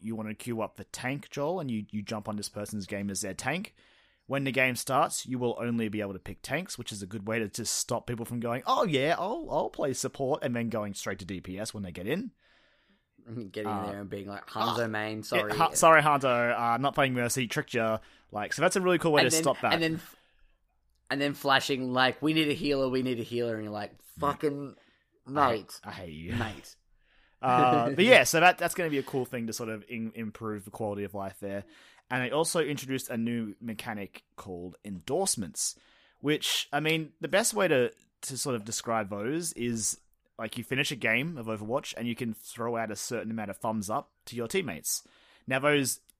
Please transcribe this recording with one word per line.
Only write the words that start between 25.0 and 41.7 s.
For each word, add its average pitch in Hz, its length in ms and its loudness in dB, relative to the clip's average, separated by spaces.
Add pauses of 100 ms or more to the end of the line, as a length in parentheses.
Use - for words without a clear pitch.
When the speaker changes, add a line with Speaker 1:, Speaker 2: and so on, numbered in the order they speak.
Speaker 1:
I, - 20 -12
Speaker 2:
mate." 127 540 0
Speaker 1:
I 104 80 -10
hate 85 200 -10
you. 80 200 -8
Speaker 2:
Mate. 110 420 -4 (680)
Speaker 1:
Uh, 123 500 6
Speaker 2:
<laughs> 139 40 -2
Speaker 1:
but 175 100 6
yeah, 220 200 10
so 165 160 4
that, 180 180 8
that's 170 160 0
gonna 165 160 0
be 143 80 2
a 135 60 -2
cool 131 200 -2
thing 117 220 -6
to 110 60 -4
sort 113 160 -6
of 110 200 -6
in-, 113 280 -6
improve 107 480 -6
the 101 80 -14
quality 101 320 -4
of 98 100 -8
life 98 260 -6
there. 98 220 -6 (460)
And 127 140 -2
they 123 80 -2
also 160 300 2
introduced 131 500 -2
a 123 60 -4
new 113 440 -2
mechanic 107 640 -8 (140)
called 90 480 -12
endorsements, 104 880 -4 (460)
which, - 520 0
I 143 60 0
mean, 156 320 0 (100)
the 170 60 -6
best 202 260 4
way 202 140 2
to, 127 240 4 (320)
to 127 160 -8
sort 135 160 -2
of 107 100 -4
describe 110 460 -2
those 143 440 -4
is, 117 440 -2 (400)
like, 113 180 -6
you 120 60 -6
finish 135 300 -2
a 139 40 -6
game 123 400 0
of 113 100 -10
Overwatch 110 500 -4